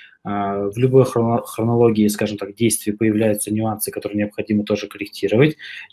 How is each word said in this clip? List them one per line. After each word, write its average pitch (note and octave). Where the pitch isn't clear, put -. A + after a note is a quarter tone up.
А, G2+
в G2+
любой B2+
хроно-, A#2
хронологии, A2+
скажем G#2
так, G2
действий A2+
появляются G#2+
нюансы, G#2+
которые -
необходимо G#2
тоже G2+
корректировать. A2+